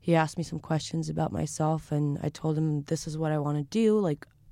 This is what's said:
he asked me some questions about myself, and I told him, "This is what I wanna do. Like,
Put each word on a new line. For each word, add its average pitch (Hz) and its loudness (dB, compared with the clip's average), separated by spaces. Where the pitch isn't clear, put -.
he 170 2
asked 160 2
me 165 -2
some 160 -8
questions 156 -2
about 156 -2
myself, 156 -2
and 147 0
I 156 -2
told 156 -2
him, 151 0
"This 156 -4
is 156 -8
what 156 0
I 156 2
wanna 147 0
do. 214 4
Like, 165 0